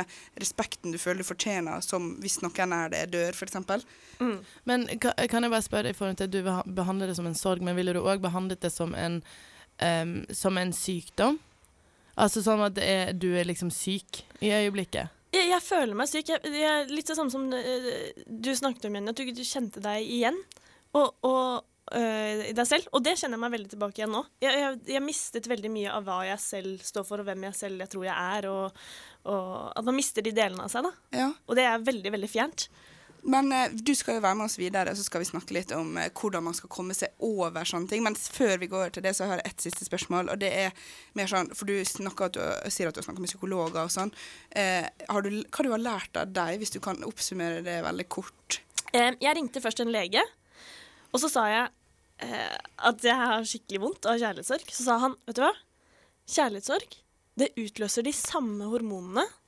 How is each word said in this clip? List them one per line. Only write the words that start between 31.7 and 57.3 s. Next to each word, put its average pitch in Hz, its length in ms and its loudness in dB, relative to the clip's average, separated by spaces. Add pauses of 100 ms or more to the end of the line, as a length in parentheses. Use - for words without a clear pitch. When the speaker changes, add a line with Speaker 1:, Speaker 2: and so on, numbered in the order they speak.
Speaker 2:
er 226 80 2
veldig, 214 400 0
veldig 208 160 -4
fjernt. 262 320 0 (540)
Speaker 1:
Men, 269 320 4
eh, 254 160 4
du 226 240 0
skal 233 240 0
jo 220 60 0
være 190 100 6
med 214 140 0
oss 214 100 -2
videre, 185 400 0
så 202 80 -4
skal 170 160 -2
vi 180 80 -2
snakke - 240 -6
litt 175 240 -2
om, 160 140 -4 (100)
eh, 160 80 0
hvordan 190 320 -2
man 170 160 -4
skal - 160 -10
komme 185 240 -4
seg - 140 -2 (100)
over 175 480 -2
sånne 175 180 -2
ting. 214 140 0
Men 214 160 2
s-, - 160 -4
før 214 240 4
vi 180 140 -4
går 190 80 0
over 180 160 0
til 175 100 -8
det, 190 80 2
så 185 160 0
har 185 80 0
jeg - 140 -4
et - 100 -6
siste - 240 -4
spørsmål, 175 480 0
og 208 80 -4
det 196 80 2 (140)
er 185 80 0 (420)
mer 196 160 -2
sånn, 190 240 0
for 202 160 -6
du 202 60 2 (100)
snakker 190 460 -2
at - 80 -10
du, - 20 0 (320)
sier 175 160 0
at 160 80 -8
du - 60 -8
har - 20 -8
snakket - 160 -10
med 175 80 -4
psykologer 175 540 -2
og 175 100 -2
sånn. 190 160 -2 (480)
Eh, 185 300 2 (260)
har 208 80 2
du, 202 80 -2 (240)
hva 294 140 2
du - 20 2
har 226 160 0
lært 208 320 -4
av 190 160 -2
deg, 175 300 0
hvis 202 100 -4
du 196 80 -6
kan 190 240 -4
oppsummere 170 640 -4
det 175 180 -2
veldig 180 240 -4
kort? - 480 -6 (320)
Speaker 2:
Eh, 240 220 6 (100)
jeg 294 160 4
ringte 269 240 -4
først 233 240 0
en 233 80 0
lege, 214 320 4 (880)
og 254 80 4
så 311 80 2
sa 233 220 4
jeg, 233 180 2 (560)
eh, 117 320 -4 (320)
at 240 160 0
jeg 240 160 6
har 226 240 2
skikkelig 196 400 -4
vondt 294 240 -2
av 233 80 6
kjærlighetssorg. 226 560 -2
Så 247 160 -2
sa 233 80 6
han, 262 160 2 (160)
«Vet 220 80 -4
du 247 80 4
hva? 370 80 6 (800)
Kjærlighetssorg, 269 640 2 (400)